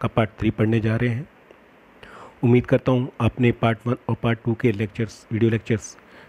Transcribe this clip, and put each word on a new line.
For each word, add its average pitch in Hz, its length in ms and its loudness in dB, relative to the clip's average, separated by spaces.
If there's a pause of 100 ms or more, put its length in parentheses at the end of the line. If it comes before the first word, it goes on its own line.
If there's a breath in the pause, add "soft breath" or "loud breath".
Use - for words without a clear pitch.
का 113 60 -2
part 113 220 0 (100)
three 110 120 0
पढ़ने 110 280 0
जा 110 160 -2
रहे 120 140 -2
हैं। 123 200 -8 (1120 loud breath)
उम्मीद 123 220 4
करता 131 260 2
हूँ 127 200 0 (100)
आपने 120 300 2
part 113 260 0 (100)
one 120 80 0 (140)
और 117 140 -2
part 117 220 0
two 117 80 0
के 117 180 0
lectures, 104 640 -6
video 110 180 2
lectures - 460 -4 (320 loud breath)